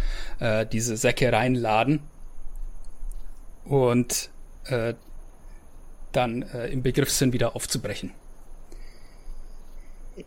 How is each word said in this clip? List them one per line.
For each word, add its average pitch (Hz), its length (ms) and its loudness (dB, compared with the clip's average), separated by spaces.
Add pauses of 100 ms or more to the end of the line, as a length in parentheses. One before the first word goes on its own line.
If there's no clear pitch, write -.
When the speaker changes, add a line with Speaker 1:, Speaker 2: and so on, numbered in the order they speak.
(400)
Speaker 1:
äh, 113 260 4
diese 117 300 0
Säcke 120 380 4
reinladen 117 680 4 (1700)
und, 123 640 4 (360)
äh, 117 280 0 (1160)
dann, 123 320 2
äh, 120 240 -6
im 123 140 0
Begriff 131 300 4
sind, 127 220 4
wieder 117 220 2
aufzubrechen. 104 580 -4 (2000)
Speaker 2:
Ich 180 120 -14